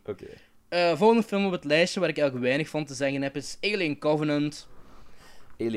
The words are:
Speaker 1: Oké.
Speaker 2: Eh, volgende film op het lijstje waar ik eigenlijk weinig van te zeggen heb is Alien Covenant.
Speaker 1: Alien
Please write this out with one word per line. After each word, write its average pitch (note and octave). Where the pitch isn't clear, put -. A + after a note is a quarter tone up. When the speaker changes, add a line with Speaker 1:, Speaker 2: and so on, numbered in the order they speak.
Speaker 1:
Oké. -
Speaker 2:
Eh, E3+
volgende A3
film G3
op F#3+
het F3
lijstje D#3+
waar E3+
ik D3+
eigenlijk B2+
weinig D3
van D#3
te C#3
zeggen C3+
heb C#3
is -
Alien F#3+
Covenant. D3
Speaker 1:
Alien A2+